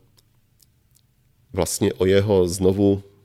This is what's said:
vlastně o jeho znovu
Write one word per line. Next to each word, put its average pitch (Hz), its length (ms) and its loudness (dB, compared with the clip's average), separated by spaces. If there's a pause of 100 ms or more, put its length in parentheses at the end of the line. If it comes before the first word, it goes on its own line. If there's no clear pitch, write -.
(1500)
vlastně 92 400 -2
o 92 120 -4
jeho 98 420 2
znovu 95 560 0 (220)